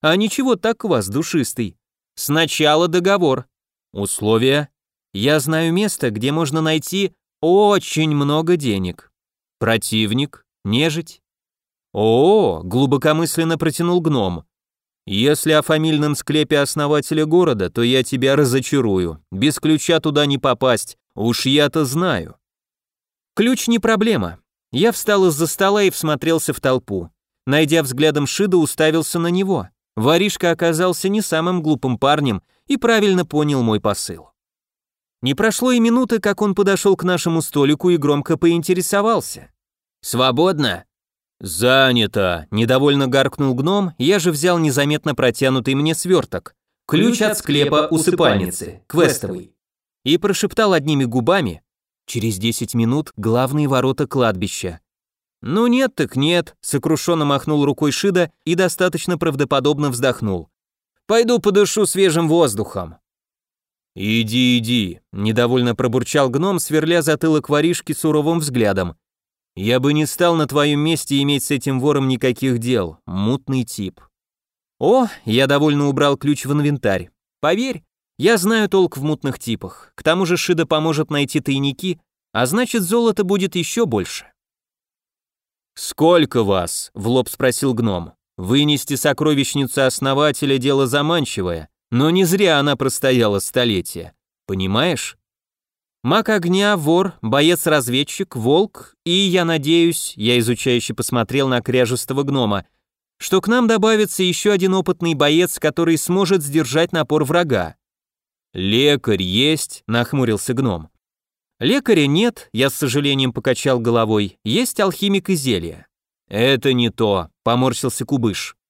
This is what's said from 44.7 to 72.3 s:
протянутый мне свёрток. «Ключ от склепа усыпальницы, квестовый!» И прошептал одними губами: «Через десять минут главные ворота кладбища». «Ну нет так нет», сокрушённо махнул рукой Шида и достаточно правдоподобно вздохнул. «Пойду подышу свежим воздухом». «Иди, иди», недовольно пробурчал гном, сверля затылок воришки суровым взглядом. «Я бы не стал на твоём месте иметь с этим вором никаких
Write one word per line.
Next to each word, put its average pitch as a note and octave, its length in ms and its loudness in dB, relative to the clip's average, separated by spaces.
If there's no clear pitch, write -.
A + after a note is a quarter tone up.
протянутый C3 600 0
мне D3+ 200 0
свёрток. D#3 600 -2
«Ключ A3 340 2
от G#3+ 160 0
склепа D3 540 0
усыпальницы, D#3 960 0
квестовый!» G2 680 -2
И D3+ 140 2
прошептал G3+ 540 0
одними D3 320 2
губами: A#2+ 580 0
«Через A2 320 -4
десять A2+ 360 -4
минут A#2+ 420 0
главные C3 520 0
ворота C3 380 0
кладбища». F#2+ 760 -4
«Ну G#3 260 0
нет B3+ 260 2
так - 220 -2
нет», E3 440 0
сокрушённо D#3 640 -2
махнул D3 400 0
рукой C#3+ 280 0
Шида F3+ 380 0
и E3 100 0
достаточно F3+ 600 0
правдоподобно C#3+ 760 0
вздохнул. A#2 600 -2
«Пойду A#3 320 2
подышу G3+ 480 2
свежим E3+ 420 2
воздухом». G#2 680 0
«Иди, A2+ 640 0
иди», A2+ 420 -2
недовольно A#2+ 640 0
пробурчал C3 540 0
гном, E3+ 300 -2
сверля D#3 420 0
затылок D3+ 480 0
воришки D3+ 440 0
суровым D3+ 480 0
взглядом. G#2 560 -2
«Я A#2 240 0
бы C#3+ 140 2
не D3+ 120 0
стал E3+ 300 2
на D3+ 100 0
твоём D3 340 0
месте D3+ 420 0
иметь C#3+ 220 0
с - 60 -6
этим C3+ 300 -2
вором C#3 260 0
никаких B2+ 520 0